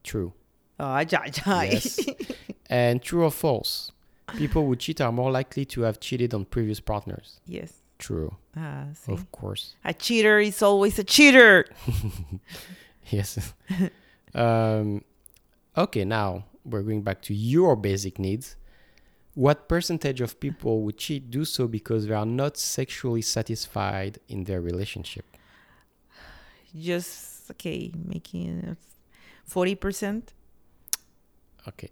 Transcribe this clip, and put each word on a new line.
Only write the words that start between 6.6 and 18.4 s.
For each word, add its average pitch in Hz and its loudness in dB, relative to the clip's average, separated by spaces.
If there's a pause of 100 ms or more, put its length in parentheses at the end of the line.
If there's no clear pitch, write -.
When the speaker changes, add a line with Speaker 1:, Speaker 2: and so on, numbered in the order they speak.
Speaker 1:
partners. - -8
Speaker 2:
Yes. - -12 (280)
Speaker 1:
True. 80 -6 (220)
Speaker 2:
Ah, 143 -10
see. 117 -8
Speaker 1:
Of 185 -10
course. - -12 (100)
Speaker 2:
A 170 -4
cheater 214 4
is 208 0
always 202 4
a 202 -2
cheater. 247 10 (200)
Speaker 1:
<laughs> - -8
Yes. - -4 (160)
<laughs> - -4
Um, 110 2 (720)
okay, 160 0
now 101 -2 (180)
we're 110 -6
going 107 -2
back 98 -4
to 104 -6
your 131 4
basic 98 -2
needs. 98 -4 (800)